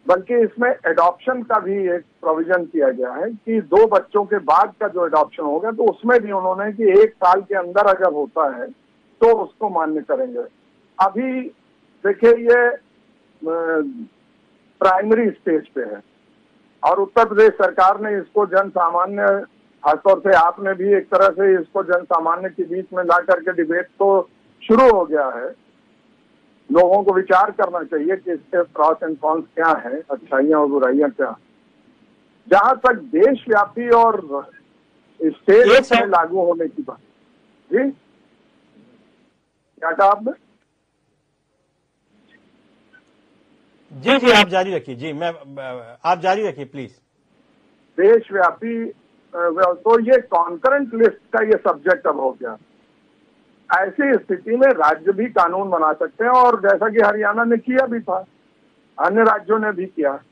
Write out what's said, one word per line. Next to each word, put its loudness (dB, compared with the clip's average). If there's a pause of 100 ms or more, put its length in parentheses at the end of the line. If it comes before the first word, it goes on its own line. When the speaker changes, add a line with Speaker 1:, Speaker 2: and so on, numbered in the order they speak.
Speaker 1:
बल्कि 0
इसमें 0 (120)
adoption 0
का -2
भी -4
एक -6 (200)
provision -2
किया 0
गया -6
है -8
कि -4
दो 4
बच्चों 0
के -4
बाद 0
का -2
जो -4
adoption -2
होगा, -4
तो -4
उसमें 2
भी -6
उन्होंने -4
कि -6 (200)
एक 4
साल 0
के -8
अंदर 0
अगर 2
होता -2
है -10 (540)
तो 6
उसको -6
मान्य -4
करेंगे। -6 (600)
अभी -2 (640)
देखिए, 4
ये, 4
अ, -6 (1000)
primary 2
stage -4
पे -10
है -12 (840)
और 0
उत्तर 2
प्रदेश 4
सरकार 2
ने -4
इसको -2
जन 0
सामान्य, -2 (400)
खासतौर 2
से 2
आपने 0
भी 0
एक 0
तरह 2
से 2
इसको -6
जन -2
सामान्य -2
के -8
बीच -8
में -4
ला 2
करके -2
debate -4
तो 0 (380)
शुरू 6
हो 2
गया -2
है। -10 (1200)
लोगों 4
को 2
विचार 2
करना -4
चाहिए -4
कि -10
इसके -4
pros 0
and -8
cons -4 (120)
क्या 0
हैं, -8 (100)
अच्छाइयाँ 0
और 2
बुराइयाँ 0
क्या -6
हैं। -12 (1160)
जहां 4
तक 0
देशव्यापी 0
और 2 (800)
स्टेट 4
Speaker 2:
एक 4
Speaker 1:
में 6
Speaker 2:
सेकंड। 0
Speaker 1:
लागू 0
होने 0
की -10
बात, -14 (760)
जी, 0 (1900)
क्या -6
कहा 2
आपने? 0 (3500)
Speaker 2:
जी, 0
जी, 4
आप 4
जारी -2
रखिए। -8
जी, -10
मैं, -6 (720)
आप 0
जारी -2
रखिए, -10
please। -16 (1080)
Speaker 1:
देशव्यापी, 0 (460)
अ, -2 (240)
तो 0
ये 2
concurrent -2
list -2
का 0
ये 0
सब्जेक्ट 0
अब -2
हो -2
गया। -12 (1160)
ऐसी -2
स्थिति -4
में 4
राज्य 0
भी -2
कानून -2
बना 0
सकते -6
हैं 0
और 4
जैसा 2
कि 0
हरियाणा 0
ने 2
किया 0
भी -6
था, -6 (760)
अन्य 0
राज्यों 0
ने -4
भी -8
किया। -4 (120)